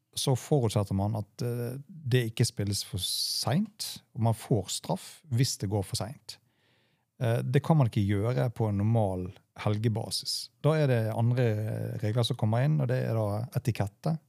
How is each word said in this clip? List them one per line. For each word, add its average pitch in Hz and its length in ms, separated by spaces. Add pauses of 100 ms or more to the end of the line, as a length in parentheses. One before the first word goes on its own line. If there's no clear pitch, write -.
(140)
så 135 220
forutsetter 113 580
man 101 220
at, - 260
eh, 120 360 (100)
det 127 400
ikke 110 180
spilles 104 380
for - 160
sent, - 1000 (120)
og 113 140
man 113 80
får - 340
straff - 520 (100)
hvis 127 260
det 98 140
går 104 160
for - 80
sent. - 420 (840)
Eh, 117 220
det 127 220
kan 160 160
man 123 100
ikke 107 160
gjøre 117 460
på 113 180
en 101 80
normal 101 540 (320)
helgebasis. - 880 (100)
Da 151 160
er 151 140
det 113 100 (140)
andre 113 880
regler 110 240
som 123 100
kommer 113 300
inn, 156 140
og 123 100
det 127 160
er 113 80
da 110 400
etikette, 113 720